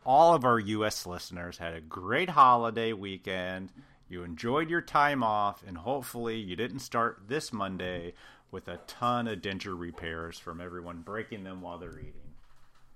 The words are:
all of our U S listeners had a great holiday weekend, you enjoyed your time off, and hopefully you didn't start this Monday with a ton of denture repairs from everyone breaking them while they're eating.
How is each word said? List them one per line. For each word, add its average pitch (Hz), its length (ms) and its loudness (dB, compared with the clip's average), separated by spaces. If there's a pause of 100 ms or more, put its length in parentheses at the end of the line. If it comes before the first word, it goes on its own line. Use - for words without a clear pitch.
all 156 280 10
of 139 100 4
our 120 160 8
U 107 260 0
S - 200 -2
listeners 87 540 -10
had 82 160 -6
a 82 60 -10
great 104 480 -2
holiday 117 640 8
weekend, 95 800 -6 (380)
you 87 140 -8
enjoyed 117 460 -2
your 170 120 2
time 143 420 4
off, 104 420 2
and 90 120 -12
hopefully 117 600 -4
you 92 180 -6
didn't 127 240 -4
start 113 480 -2
this 143 260 -4
Monday 90 600 -4 (380)
with 95 160 -12
a 87 100 -10 (100)
ton 120 400 -2
of 104 120 -4
denture 95 380 -6
repairs 82 600 -8
from 85 200 -12
everyone 87 420 -12
breaking 104 420 -10
them 92 180 -12
while 87 160 -10
they're 82 220 -14
eating. - 360 -14 (600)